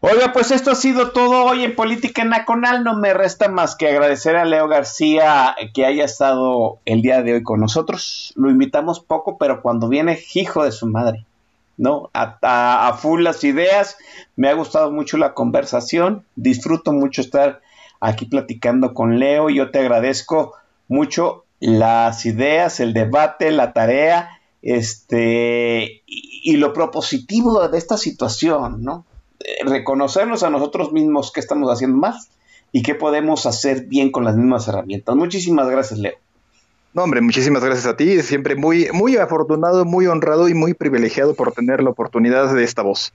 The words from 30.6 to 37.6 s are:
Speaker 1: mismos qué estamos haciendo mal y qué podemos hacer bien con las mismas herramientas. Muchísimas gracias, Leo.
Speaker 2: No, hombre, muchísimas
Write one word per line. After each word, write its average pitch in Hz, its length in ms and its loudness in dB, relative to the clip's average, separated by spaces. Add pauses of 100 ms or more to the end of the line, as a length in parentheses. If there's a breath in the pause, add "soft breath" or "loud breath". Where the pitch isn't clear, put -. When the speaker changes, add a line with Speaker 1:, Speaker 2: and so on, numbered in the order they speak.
Speaker 1:
mismos 151 400 0
qué 156 80 -6
estamos 147 300 -2
haciendo 127 260 0
mal 196 160 0 (580 soft breath)
y 127 100 0
qué 147 140 -2
podemos 151 500 0
hacer 131 420 -2
bien 135 240 2
con 131 120 -2
las 110 140 2
mismas 120 320 2
herramientas. 101 460 -4
Muchísimas 170 540 0
gracias, 127 300 -2
Leo. 101 160 -6 (800)
Speaker 2:
No, 175 100 -2
hombre, 139 180 0
muchísimas 131 420 2